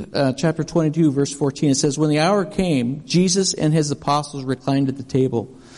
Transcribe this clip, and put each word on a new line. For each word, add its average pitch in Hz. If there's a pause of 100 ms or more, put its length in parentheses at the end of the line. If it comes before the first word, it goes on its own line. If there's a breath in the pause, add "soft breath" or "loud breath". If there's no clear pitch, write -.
(140)
uh, 135
chapter 160
twenty-two, 156
verse 139
fourteen. 143
It 135
says, 151
When 156
the 151
hour 190
came, 147
Jesus 185
and 156
his 151
apostles 143
reclined 135
at 135
the 135
table, 127 (240 loud breath)